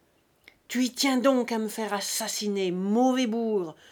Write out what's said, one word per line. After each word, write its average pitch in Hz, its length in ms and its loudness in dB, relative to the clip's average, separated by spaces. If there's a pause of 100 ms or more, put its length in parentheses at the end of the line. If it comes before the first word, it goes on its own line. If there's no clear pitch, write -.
(680)
Tu 247 160 -2
y 247 80 0
tiens 269 260 0
donc 247 320 4
à 226 80 -2
me 220 100 -2
faire 214 240 -6
assassiner, 202 760 -2
mauvais 233 560 2
bougre. 214 480 -2 (180)